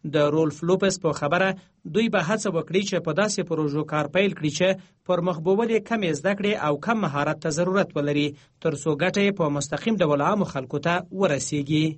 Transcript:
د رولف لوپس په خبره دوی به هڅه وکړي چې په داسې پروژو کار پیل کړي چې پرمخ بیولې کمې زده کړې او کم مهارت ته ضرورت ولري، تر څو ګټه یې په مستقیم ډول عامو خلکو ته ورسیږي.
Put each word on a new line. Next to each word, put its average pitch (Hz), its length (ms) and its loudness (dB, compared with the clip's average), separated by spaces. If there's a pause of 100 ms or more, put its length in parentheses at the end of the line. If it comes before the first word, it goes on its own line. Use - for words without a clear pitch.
(140)
د - 20 2 (180)
رولف 156 340 0
لوپس 190 360 2
په 151 140 0
خبره 175 300 2 (460)
دوی 220 200 2
به 190 140 4
هڅه 214 280 -2
وکړي 165 320 0
چې 175 180 -2
په 160 140 -2
داسې 202 300 0
پروژو 151 400 0
کار 151 240 0
پیل 196 240 2
کړي 151 200 0
چې 180 100 4 (380)
پرمخ 175 400 -2
بیولې 220 320 2 (100)
کمې 214 220 0 (100)
زده 190 180 0
کړې 208 140 0 (140)
او 147 200 0
کم 220 180 0
مهارت 147 400 -2
ته 165 140 0
ضرورت 185 380 0
ولري، 147 320 0 (340)
تر 160 100 2 (100)
څو 156 200 0
ګټه 185 240 2
یې 202 60 2 (100)
په - 20 4 (140)
مستقیم 180 460 -2
ډول 147 240 2
عامو 202 260 0
خلکو 135 240 -4
ته 170 160 0 (260)
ورسیږي. 151 680 0 (120)